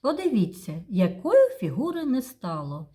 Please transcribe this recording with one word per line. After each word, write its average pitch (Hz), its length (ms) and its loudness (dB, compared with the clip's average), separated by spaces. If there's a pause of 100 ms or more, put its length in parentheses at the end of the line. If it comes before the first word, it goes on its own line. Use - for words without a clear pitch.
подивіться, 254 880 -2
якої 311 600 4
фігури 302 560 -4
не 262 160 0
стало. 151 720 -10